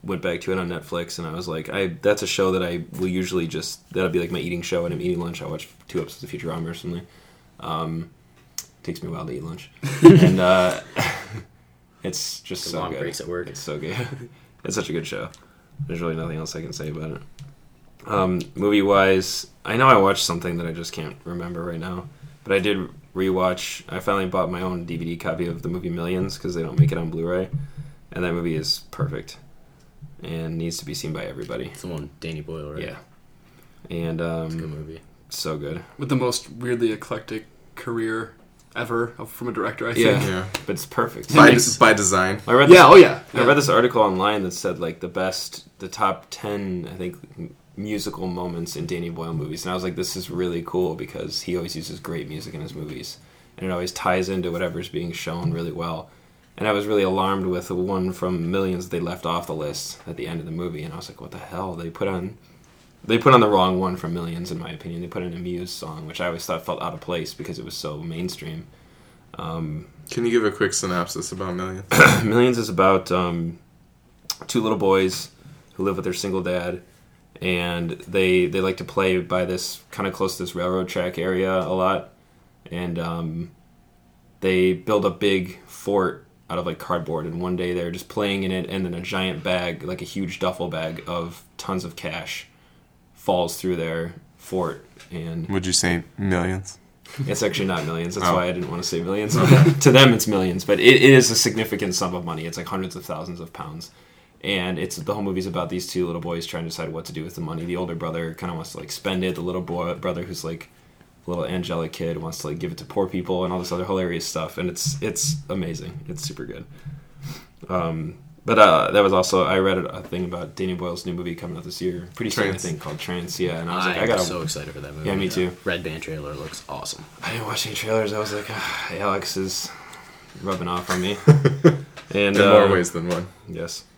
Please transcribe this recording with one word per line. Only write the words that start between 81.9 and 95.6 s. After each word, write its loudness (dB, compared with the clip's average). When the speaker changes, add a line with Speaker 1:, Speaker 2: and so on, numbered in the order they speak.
Speaker 1:
and, -4
um, -6
they 4
build 0
a 4
big 0
fort -2
out -4
of, -4
like, -4
cardboard, -4
and -6
one -2
day -2
they're -2
just -10
playing -2
in -2
it, -4
and -4
then -4
a -8
giant -4
bag, -2
like -8
a -10
huge -6
duffel -2
bag -6
of -8
tons -6
of -12
cash, -10
falls 0
through -2
their -4
fort, -4
and -8
Speaker 4:
Would -2